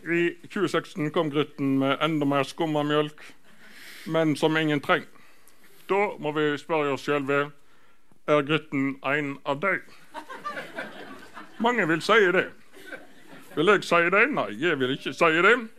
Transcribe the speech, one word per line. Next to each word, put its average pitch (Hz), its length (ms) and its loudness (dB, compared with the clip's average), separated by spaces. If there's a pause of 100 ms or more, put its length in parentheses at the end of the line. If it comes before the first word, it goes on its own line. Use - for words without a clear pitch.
I 170 140 0 (260)
tjue 180 220 -2
seksten 151 420 -4
kom 160 200 0
Grytten 139 480 0
med 135 220 2
enda 151 240 0
mer 139 180 2
Skumma 151 400 -2
Mjølk, 151 360 0 (840)
men 160 300 2
som 156 220 2
ingen 151 240 0
treng. 156 220 0 (840)
Da 196 300 0
må 151 120 -4
vi 151 260 0
spørre 147 360 -2
oss 127 100 -6
selv, 143 480 0 (760)
er 147 200 4
Grytten 143 560 -2
en 139 420 -2
av 139 140 -4
deg? 185 220 -2 (1800)
Mange 226 280 2
vil 160 140 0
si 220 180 6 (120)
det. 175 160 2 (1080)
Vil 160 140 2
jeg 190 140 4
si 170 260 2
det? 202 220 4
Nei, 131 180 -2 (120)
jeg 156 180 0
vil 131 160 0
ikke 151 180 -8
si 165 320 4
det. 220 100 8 (240)